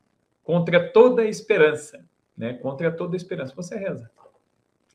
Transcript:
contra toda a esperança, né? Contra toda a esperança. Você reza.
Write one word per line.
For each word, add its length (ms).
contra 480
toda 320
a 60
esperança, 760
né? 180
Contra 360
toda 240
a 40
esperança. 360
Você 220
reza. 340